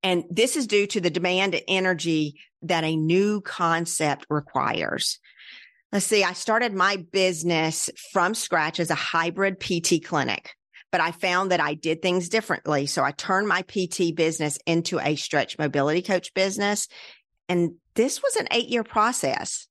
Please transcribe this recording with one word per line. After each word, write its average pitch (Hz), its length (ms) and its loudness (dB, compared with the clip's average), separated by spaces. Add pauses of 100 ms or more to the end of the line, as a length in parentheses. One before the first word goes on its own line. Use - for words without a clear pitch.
And 180 280 2
this 226 260 2
is 262 100 -2
due 202 200 4
to 202 160 -2
the 175 80 2
demand 180 440 0
and - 140 -2
energy 170 720 0 (220)
that 165 220 0
a 160 120 0
new 190 460 2
concept 165 880 0
requires. - 880 -2 (760)
Let's 202 140 0
see, 202 180 4
I 180 80 0
started 226 400 0
my 190 240 2
business 170 920 0 (240)
from 190 200 2
scratch 160 460 -2
as 160 80 0
a 160 60 0
hybrid 180 640 -2
P 170 220 -2
T 165 180 2
clinic, 131 540 -4 (360)
but 170 120 2
I 165 80 0
found 185 400 0
that 175 100 4
I 151 140 0
did 160 260 -2
things 180 300 0
differently. 156 560 0
So 139 180 0
I 139 60 0
turned 196 360 0
my 190 220 2
P 185 200 -2
T 170 240 0
business 156 520 0
into 170 340 0
a 151 180 0
stretch - 420 -2
mobility 147 420 0
coach 185 320 -2
business. 202 560 -2 (580)
And 175 260 0 (220)
this 240 280 0
was 539 140 0
an - 140 -2
eight-year 240 340 0
process. - 880 -2